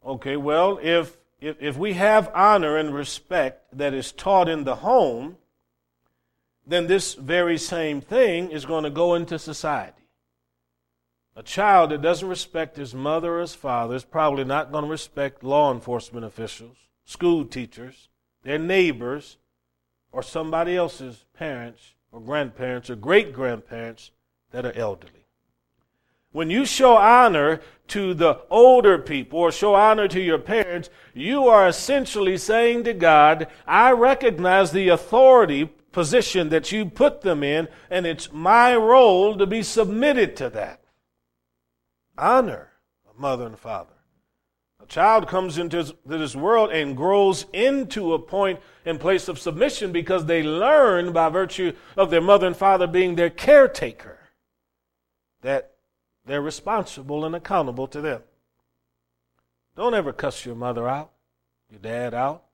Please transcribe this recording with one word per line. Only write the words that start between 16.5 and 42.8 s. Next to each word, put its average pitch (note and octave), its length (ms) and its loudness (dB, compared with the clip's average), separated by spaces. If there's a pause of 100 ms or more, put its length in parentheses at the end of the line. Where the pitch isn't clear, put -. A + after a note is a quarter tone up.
school E3+ 400 -2
teachers, B2+ 640 -16 (360)
their C#3+ 160 -8
neighbors, D3+ 760 -4 (800)
or B2 100 -8
somebody E3 540 -4
else's C3+ 560 -8
parents B2 640 -14 (180)
or A#2 80 -20
grandparents B2+ 680 -8
or B2 60 -10
great-grandparents A#2+ 1160 -4 (400)
that B2 140 -10
are B2 120 -10
elderly. - 480 -10 (1040)
When D#3+ 180 -6
you A#3+ 160 0
show B3 320 6
honor G3+ 640 4 (280)
to G3 240 -4
the D#3+ 260 2 (100)
older A3+ 480 8
people C#3+ 420 -6
or E3+ 120 2
show G3+ 240 2
honor G#3+ 320 6
to F#3 140 -4
your E3 180 0
parents, F3+ 500 -6 (240)
you B3 340 0
are G#3 200 8
essentially G#3 720 -2
saying A#3 480 0
to A#3 80 -4
God, D#3+ 540 4 (200)
"I G#3+ 240 4
recognize A3 800 2
the F#3 180 0
authority G3+ 760 6 (260)
position F3 580 0
that D#3 220 -2
you G#3+ 140 -4
put B3 360 0
them D#3 220 -2
in, D3+ 240 -2 (240)
and F3+ 160 -2
it's - 240 -10
my A3+ 440 4
role A3 640 6
to G3 80 2
be G#3+ 160 -4
submitted A3+ 760 0
to B2+ 120 -8
that." G#2 320 -12 (1400)
Honor E3+ 520 -2 (400)